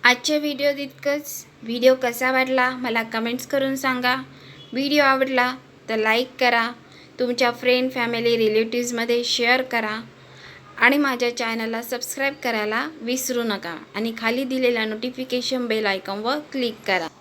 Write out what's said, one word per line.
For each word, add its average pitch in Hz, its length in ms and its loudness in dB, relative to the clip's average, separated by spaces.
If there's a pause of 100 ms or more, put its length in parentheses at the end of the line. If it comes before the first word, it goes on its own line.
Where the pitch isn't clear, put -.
आजच्या 247 340 4
व्हिडिओत 285 400 0
इतकंच. 285 680 -6 (160)
व्हिडिओ 240 400 4
कसा 254 300 0
वाटला 262 380 2
मला 247 320 -2
कमेंट्स 226 440 -4
करून 269 300 0
सांगा. 254 400 0 (560)
व्हिडिओ 285 320 2
आवडला 262 500 2 (340)
तर 220 80 -2
लाईक 220 340 2 (100)
करा, 233 300 4 (500)
तुमच्या 247 300 2
फ्रेंड, 247 400 2
फॅमिली, 233 460 0
रिलेटिव्समध्ये 233 880 0
शेअर 240 380 2
करा 220 380 -4 (760)
आणि 262 220 6
माझ्या 247 380 0
चॅनलला 226 460 -4
सबस्क्राईब 269 600 -4
करायला 226 460 -2 (120)
विसरू 247 420 -2
नका 190 340 -4 (180)
आणि 226 240 -2
खाली 233 260 0
दिलेल्या 247 400 0
नोटिफिकेशन 247 840 -4
बेल 220 200 0
आयकॉनवर 202 520 -2 (140)
क्लिक 240 220 -2 (120)
करा 180 220 0 (120)